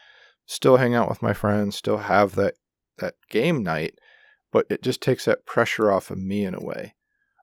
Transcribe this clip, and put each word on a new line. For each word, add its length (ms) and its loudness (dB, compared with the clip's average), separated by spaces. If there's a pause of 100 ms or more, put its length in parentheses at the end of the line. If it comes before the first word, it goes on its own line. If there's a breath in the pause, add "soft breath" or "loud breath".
(460 soft breath)
still 300 4
hang 180 2
out 140 2
with 140 -6
my 100 0
friends, 440 0
still 220 -2
have 380 2
that, 180 0 (440)
that 160 -6 (160)
game 320 0
night, 320 -4 (580 soft breath)
but 180 2
it 120 -4
just 180 -4
takes 240 -2
that 220 0
pressure 440 0
off 200 0
of 80 -8
me 260 -4
in 100 -6
a 100 -10
way. 300 -10 (480)